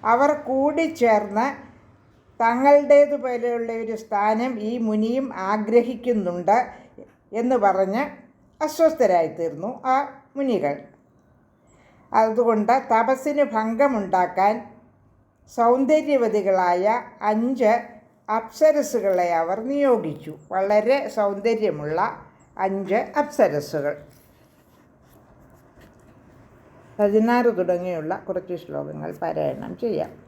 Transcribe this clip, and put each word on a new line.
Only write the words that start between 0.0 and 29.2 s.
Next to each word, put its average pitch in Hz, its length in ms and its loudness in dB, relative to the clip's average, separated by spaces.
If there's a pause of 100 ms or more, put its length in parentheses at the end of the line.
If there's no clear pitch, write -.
അവർ 262 300 4
കൂടിച്ചേർന്ന് 254 1300 0 (800)
തങ്ങളുടേതുപോലെയുള്ള 247 1300 4
ഒരു 226 240 -6
സ്ഥാനം 220 640 -2
ഈ 220 180 -4
മുനിയും 226 580 -2
ആഗ്രഹിക്കുന്നുണ്ട് 214 1300 0 (680)
എന്ന് 233 220 0
പറഞ്ഞ് 196 500 0 (580)
അസ്വസ്ഥരായിത്തീർന്നു 185 1200 0
ആ 262 240 0 (280)
മുനികൾ. 185 400 -2 (1400)
അതുകൊണ്ട് 220 580 2
തപസ്സിന് 262 720 0
ഭംഗമുണ്ടാക്കാൻ 220 1300 0 (840)
സൗന്ദര്യവതികളായ 233 1500 2 (200)
അഞ്ച് 226 580 0 (560)
അപ്സരസ്സുകളെ 220 1000 0
അവർ 165 240 -2
നിയോഗിച്ചു. 233 760 -2 (160)
വളരെ 208 580 2
സൗന്ദര്യമുള്ള 202 1160 -2 (320)
അഞ്ച് 190 380 -2
അപ്സരസ്സുകൾ. 151 1000 -2 (3000)
പതിനാറ് 220 580 2
തുടങ്ങിയുള്ള 175 720 -4
കുറച്ച് 185 260 -6
ശ്ലോകങ്ങൾ 151 560 -10
പാരായണം 156 680 -6